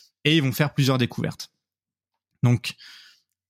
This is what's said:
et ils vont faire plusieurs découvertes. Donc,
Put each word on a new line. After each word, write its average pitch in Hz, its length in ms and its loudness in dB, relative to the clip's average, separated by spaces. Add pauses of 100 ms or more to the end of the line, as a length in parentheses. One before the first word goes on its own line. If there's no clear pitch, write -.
(240)
et 151 120 4
ils 156 60 2
vont 131 100 0
faire 147 200 -2
plusieurs 135 260 2
découvertes. - 520 -4 (920)
Donc, 123 320 0 (760)